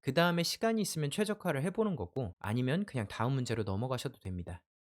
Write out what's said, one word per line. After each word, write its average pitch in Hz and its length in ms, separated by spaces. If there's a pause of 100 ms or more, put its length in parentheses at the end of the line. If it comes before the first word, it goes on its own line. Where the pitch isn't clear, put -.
그 135 120
다음에 170 300
시간이 226 400
있으면 151 260
최적화를 180 540
해보는 196 320
거고, 95 420
아니면 127 480
그냥 117 220
다음 117 240
문제로 120 320
넘어가셔도 123 560
됩니다. 87 420 (220)